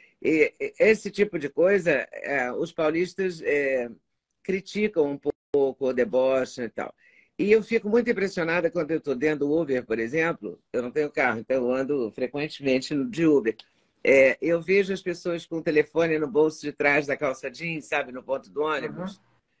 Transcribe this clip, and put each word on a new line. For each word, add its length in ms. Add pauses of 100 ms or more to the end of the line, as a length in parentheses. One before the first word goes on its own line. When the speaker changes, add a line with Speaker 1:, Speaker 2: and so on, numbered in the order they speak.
(200)
Speaker 1:
E, 400
e, 180
esse 320
tipo 280
de 100
coisa, 420 (220)
é, 400
os 200
paulistas, 720
é, 480 (520)
criticam 680
um 100 (320)
pouco, 400
debocham 720
e 40
tal. 260 (440)
E 140
eu 100
fico 260
muito 220
impressionada 600
quando 200
eu 100
tô 140
dentro 320
do 100
Uber, 300
por 120
exemplo. 640 (120)
Eu 100
não 80
tenho 200
carro, 280
então 180
eu 160
ando 380
frequentemente 840 (100)
de 220
Uber. 300 (460)
É, 380
eu 200
vejo 320
as 100
pessoas 440
com 120
o 40
telefone 560
no 80
bolso 360
de 100
trás 340
da 100
calça 340
jeans, 360
sabe, 240
no 120
ponto 280
do 120
ônibus. 540
Speaker 2:
Uhum. 60 (380)